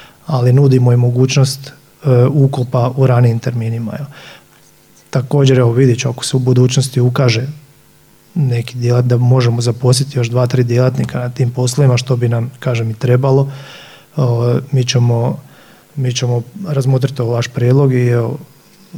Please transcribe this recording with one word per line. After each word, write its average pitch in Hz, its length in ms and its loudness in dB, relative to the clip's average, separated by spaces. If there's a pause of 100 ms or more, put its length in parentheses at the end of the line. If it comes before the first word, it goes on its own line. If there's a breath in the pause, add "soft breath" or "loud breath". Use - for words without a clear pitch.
(260 loud breath)
ali 127 260 0
nudimo 131 400 4
im 123 80 2
mogućnost, 127 720 0
e, - 580 0
ukopa 131 640 0
u 135 100 2
ranijim 120 320 2
terminima, 117 600 -6
evo. 143 80 -8 (1040 loud breath)
Također, 135 480 2
evo, 120 140 4
vidjet 123 260 4
ću 127 100 -4
ako 120 160 -8
se - 120 -4
u 131 40 0
budućnosti 127 600 2
ukaže 123 460 0 (880)
neki 123 440 -2
djelat-, 120 280 0
da 123 100 2
možemo 120 440 2
zaposliti 123 580 0
još 117 100 -2
dva, 123 180 0
tri 127 180 0
djelatnika 127 540 -2
na 123 100 -6
tim 120 220 -2
poslovima, 127 460 0
što 120 200 -2
bi 120 120 0
nam, 117 300 -2
kažem, 117 320 -4
i 110 40 -6
trebalo, 131 560 0 (640 loud breath)
o, 120 380 0 (180)
mi 131 120 0
ćemo, 120 540 0 (580 loud breath)
mi 127 160 -4
ćemo 120 300 -2 (240)
razmotriti 135 560 -2
ovaj 117 120 -2
vaš 117 140 -4
prijedlog 131 460 2
i, 123 120 2
evo, 120 320 -2 (600)